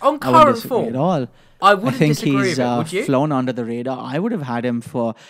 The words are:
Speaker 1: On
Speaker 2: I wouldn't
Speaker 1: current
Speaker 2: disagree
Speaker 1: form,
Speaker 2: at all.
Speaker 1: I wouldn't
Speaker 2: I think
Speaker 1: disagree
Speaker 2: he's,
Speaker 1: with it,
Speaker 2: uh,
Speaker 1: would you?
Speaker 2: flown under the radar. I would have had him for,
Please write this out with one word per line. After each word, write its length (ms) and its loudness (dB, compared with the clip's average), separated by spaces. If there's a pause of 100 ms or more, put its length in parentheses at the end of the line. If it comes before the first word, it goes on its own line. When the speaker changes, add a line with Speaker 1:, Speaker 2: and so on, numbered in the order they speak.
Speaker 1:
On 60 -4
Speaker 2:
I 60 6
wouldn't 100 -8
Speaker 1:
current 320 6
Speaker 2:
disagree 140 -8
Speaker 1:
form, 200 -2
Speaker 2:
at 80 -6
all. 320 0 (320)
Speaker 1:
I 140 6
wouldn't 220 0
Speaker 2:
I 20 -6
think 160 4
Speaker 1:
disagree 180 0 (160)
Speaker 2:
he's, 100 -2
Speaker 1:
with 20 -
it, 20 0
Speaker 2:
uh, 160 0
Speaker 1:
would 140 -4
you? 120 -2
Speaker 2:
flown 280 0
under 200 -2
the 140 -6
radar. 340 -6
I 200 -6
would 120 -4
have 100 -6
had 220 -4
him 160 -2
for, 340 -6 (160)